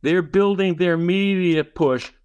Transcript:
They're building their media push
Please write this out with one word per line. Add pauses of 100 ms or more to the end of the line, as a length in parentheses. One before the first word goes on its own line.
They're
building
their
media
push (160)